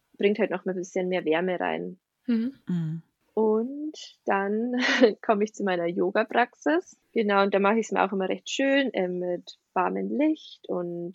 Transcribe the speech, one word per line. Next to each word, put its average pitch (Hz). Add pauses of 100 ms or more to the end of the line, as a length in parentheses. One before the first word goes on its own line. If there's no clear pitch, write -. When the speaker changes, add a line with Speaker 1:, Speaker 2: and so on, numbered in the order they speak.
(180)
Speaker 1:
bringt 208
halt 196
noch 185
mal 185
ein 190
bisschen 185
mehr 185
Wärme 170
rein. 175 (280)
Speaker 2:
Mhm. 240 (140)
Speaker 3:
Mhm. 165 (320)
Speaker 1:
Und 240 (320)
dann 208
<laughs> 247
komme 214
ich 214
zu -
meiner 180
Yoga-Praxis. 220 (160)
Genau, 202
und 202
da 196
mache 202
ich's 214
mir 185
auch 196
immer 190
recht 190
schön, 269
ähm, 180
mit 180 (160)
warmem 190 (100)
Licht -
und 175